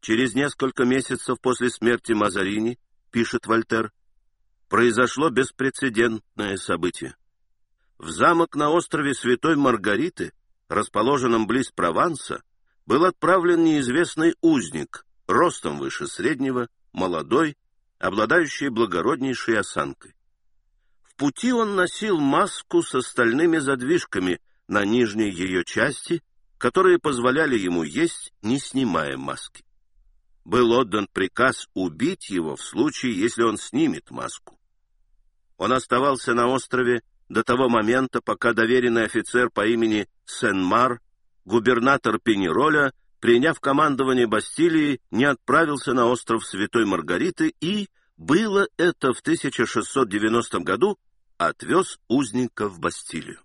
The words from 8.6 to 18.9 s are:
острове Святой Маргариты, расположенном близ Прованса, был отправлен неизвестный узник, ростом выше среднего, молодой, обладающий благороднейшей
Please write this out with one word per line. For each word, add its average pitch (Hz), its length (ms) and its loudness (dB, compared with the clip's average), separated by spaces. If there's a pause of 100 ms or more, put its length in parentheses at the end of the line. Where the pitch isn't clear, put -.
острове 151 420 0
Святой 127 440 0
Маргариты, 113 760 0 (360)
расположенном 113 760 0
близ 120 240 -2
Прованса, 120 720 -2 (440)
был 147 180 4
отправлен 175 580 2
неизвестный 160 760 2
узник, 92 640 0 (220)
ростом 107 500 0
выше 69 300 -8
среднего, 127 640 -4 (240)
молодой, 95 640 -2 (400)
обладающий 131 720 0
благороднейшей 113 880 0